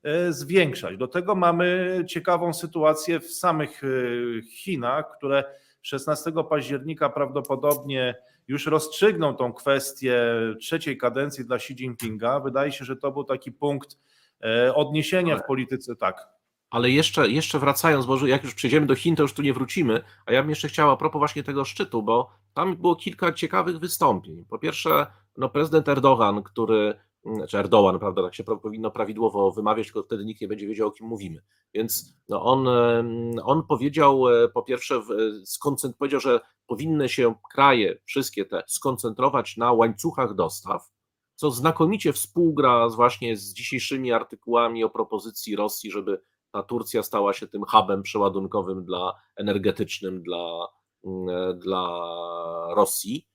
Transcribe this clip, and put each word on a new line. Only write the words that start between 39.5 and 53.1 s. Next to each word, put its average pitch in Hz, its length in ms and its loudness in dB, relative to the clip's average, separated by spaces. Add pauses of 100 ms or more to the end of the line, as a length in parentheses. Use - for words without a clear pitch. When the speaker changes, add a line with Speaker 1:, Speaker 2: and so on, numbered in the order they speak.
Speaker 2:
na 117 140 2
łańcuchach 117 600 0
dostaw, - 580 -4 (440)
co 151 160 0
znakomicie 160 600 2
współgra 135 760 2
z, 113 60 -6
właśnie 120 420 2
z 98 160 -14
dzisiejszymi 131 580 -4
artykułami 117 720 0
o 107 60 2
propozycji 110 640 -6
Rosji, 104 360 -4
żeby 98 300 -4 (340)
ta 101 80 -4
Turcja 113 400 -4
stała 101 300 0
się 104 140 -8
tym 101 180 -6
hubem 98 380 2
przeładunkowym 95 840 -2
dla, 90 280 -6 (220)
energetycznym 98 880 -4
dla, 85 440 -8 (360)
mm, 92 260 -8
e, 90 240 -4
dla 90 340 -2 (880)
Rosji 104 600 0